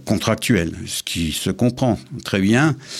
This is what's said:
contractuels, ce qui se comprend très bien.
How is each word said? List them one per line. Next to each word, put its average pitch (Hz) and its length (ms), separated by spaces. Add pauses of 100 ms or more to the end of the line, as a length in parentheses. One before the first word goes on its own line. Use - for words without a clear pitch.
contractuels, 101 680 (120)
ce - 180
qui 82 300
se - 160
comprend 120 500 (260)
très 98 180
bien. 127 340 (240)